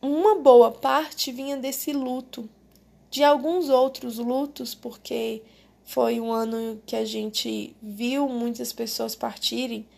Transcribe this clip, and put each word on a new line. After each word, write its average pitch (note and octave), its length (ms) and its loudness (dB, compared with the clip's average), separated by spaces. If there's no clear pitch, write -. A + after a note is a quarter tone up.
uma E4 360 4
boa B3 340 10
parte C4+ 600 -2
vinha C4+ 240 -6
desse C4+ 360 -6
luto, B3+ 560 -6
de D4 140 0
alguns D4 440 4
outros B3+ 500 2
lutos, B3+ 560 -4
porque A3+ 680 -8
foi A#3 360 0
um A3+ 120 -4
ano A3+ 520 -4
que - 120 -10
a A3 80 -2
gente G#3+ 800 -6
viu A#3+ 460 -2
muitas A#3+ 440 -6
pessoas A3+ 420 -6
partirem, - 720 -6